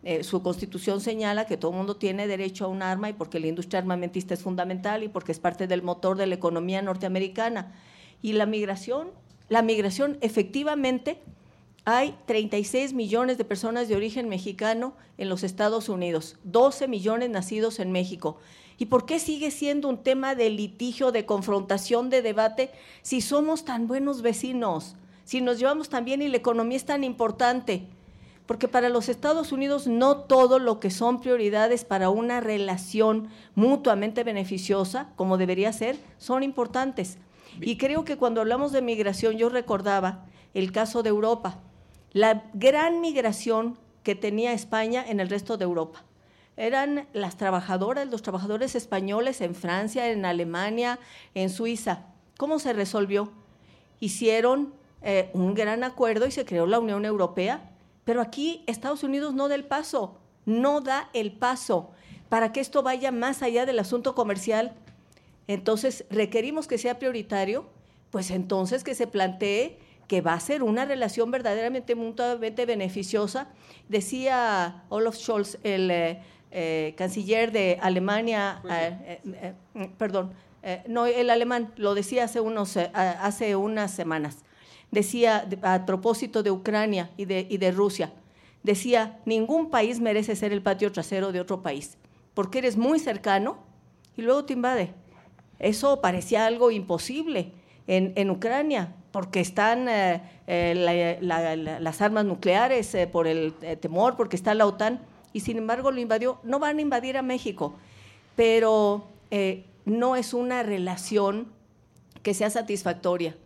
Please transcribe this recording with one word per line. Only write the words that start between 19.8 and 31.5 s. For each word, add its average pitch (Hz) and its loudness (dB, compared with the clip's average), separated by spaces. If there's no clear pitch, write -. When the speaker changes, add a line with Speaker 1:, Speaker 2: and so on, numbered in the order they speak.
Speaker 1:
un 254 -4
tema 269 0
de 233 4
litigio, 226 -2
de 214 0
confrontación, 202 0
de 254 4
debate, 220 0
si 254 -2
somos 302 2
tan 233 -2
buenos 269 -2
vecinos, 226 -2
si 254 -2
nos 247 2
llevamos 285 2
tan 247 -2
bien 269 -2
y 294 0
la 254 0
economía 233 2
es 262 -4
tan 285 0
importante? 240 0
Porque 233 -2
para 247 4
los 240 2
Estados 311 0
Unidos 277 0
no 254 4
todo 262 6
lo 233 2
que 220 0
son 240 0
prioridades 233 2